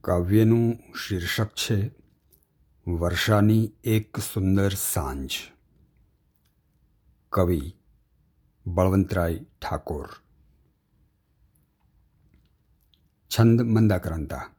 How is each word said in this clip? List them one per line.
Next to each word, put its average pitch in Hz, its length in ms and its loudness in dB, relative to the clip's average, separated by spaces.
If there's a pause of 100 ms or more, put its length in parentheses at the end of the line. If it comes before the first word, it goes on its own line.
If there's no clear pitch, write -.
કાવ્યનું 110 720 2 (160)
શીર્ષક 95 600 -4
છે 110 360 -2 (960)
વર્ષાની 104 840 2 (120)
એક 110 340 -2
સુંદર 98 560 0
સાંજ. 67 560 -6 (2000)
કવિ 87 420 0 (920)
બળવંતરાય 92 720 0 (240)
ઠાકોર. - 460 -8 (3250)
છંદ 117 320 4
મંદાક્રાંતા. 90 800 -2 (160)